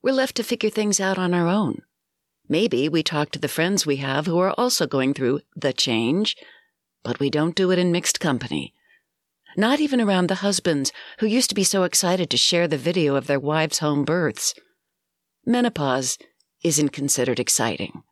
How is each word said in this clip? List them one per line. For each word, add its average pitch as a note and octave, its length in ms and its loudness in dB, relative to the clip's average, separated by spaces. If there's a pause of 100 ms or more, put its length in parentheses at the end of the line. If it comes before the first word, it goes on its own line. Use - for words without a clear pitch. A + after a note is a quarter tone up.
We're C4+ 100 2
left C4 240 0
to A#3 60 -2
figure A3 260 -2
things G#3 320 0
out F#3+ 160 0
on F3+ 160 0
our F3 160 2
own. F#3+ 320 0 (680)
Maybe D3+ 400 0
we D#3 140 0
talk D3+ 280 -2
to - 80 -10
the C#3+ 100 -4
friends F3+ 380 0
we C#3+ 100 0
have C#3 300 -2
who E3+ 140 0
are F#3 180 2
also A#3+ 280 0
going C3+ 280 0
through C3 260 0 (160)
the C#3+ 160 -2
change, B2+ 640 0 (680)
but A#2+ 160 -6
we C#3 120 0
don't D#3 260 0
do F#3 140 2
it F3+ 80 4
in F3+ 120 2
mixed E3+ 300 0
company. A#2 540 -4 (840)
Not A#3+ 240 2
even C#4 220 2
around F#3 260 2
the F#3 180 -2
husbands D3+ 460 0 (280)
who A3 60 2
used A#3 220 2
to G3+ 60 -6
be G3 100 2
so F#3 200 2
excited F3+ 440 0
to B2 80 0
share E3+ 320 2
the D3 80 0
video D3+ 380 2
of C3+ 120 0
their C#3 140 0
wives' D3+ 380 0
home D3 260 0
births. D#3+ 480 -2 (920)
Menopause D3 720 0 (440)
isn't D3+ 280 2
considered B2+ 500 -2
exciting. G#2 720 -2